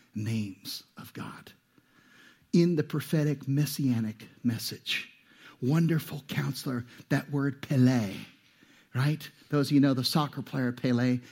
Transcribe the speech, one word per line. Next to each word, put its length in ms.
names 680
of 160
God. 400
In 240
the 60
prophetic 640
messianic 800
message, 640
Wonderful 680
Counselor, 580
that 200
word 300
Pele, 520
right? 340
Those 180
of 40
you 80
know 140
the 100
soccer 380
player 300
Pele, 480